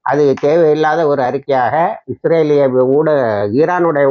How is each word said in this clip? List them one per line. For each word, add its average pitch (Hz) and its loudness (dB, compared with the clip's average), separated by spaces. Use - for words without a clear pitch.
அது 143 0
தேவையில்லாத 156 0
ஒரு 143 0
அறிக்கையாக 135 -2
இஸ்ரேலிய 147 0
ஊட-, 127 0
ஈரானுடைய 160 0